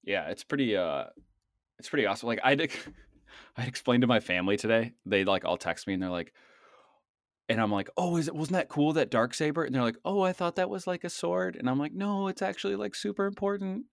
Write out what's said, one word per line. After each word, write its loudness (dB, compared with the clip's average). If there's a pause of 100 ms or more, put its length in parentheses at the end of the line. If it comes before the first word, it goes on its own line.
Yeah, -2
it's -8
pretty, 0
uh, 0 (720)
it's -18
pretty 2
awesome. -2
Like, 0
I'd 6
ex-, -6 (300)
<laughs> -20
I'd -4
explained 2
to 6
my 6
family 0
today. 2 (140)
They, 4
like, 2
all 2
text -4
me -2
and -2
they're -2
like, -4 (1160)
and 2
I'm 2
like, 0
"Oh, 2
is 0
it, -6
wasn't -2
that -2
cool, 2
that 2
Darksaber?" 0
And -4
they're 2
like, 0
"Oh, 0
I 2
thought -2
that 0
was, -6
like, -2
a -6
sword." -2
And -2
I'm 2
like, -4
"No, -2
it's -6
actually, -2
like, -6
super -2
important." -4